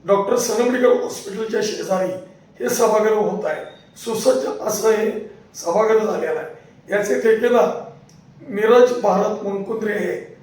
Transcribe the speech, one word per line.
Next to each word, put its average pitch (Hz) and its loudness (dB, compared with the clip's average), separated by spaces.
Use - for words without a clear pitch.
डॉक्टर 202 2
सनमडीकर 247 2
हॉस्पिटलच्या 214 -6
शेजारी 185 -2
हे 240 -4
सभागृह 214 2
होत 196 -6
आहे. - -6
सुसज्ज - 0
असं 214 0
हे 214 2
सभागृह 214 2
झालेलं 160 -4
आहे. - -10
याचे 208 0
ठेकेदार 226 2
नीरज 233 4
भारत 208 0
मुनकुंद्रे 208 -6
हे - -6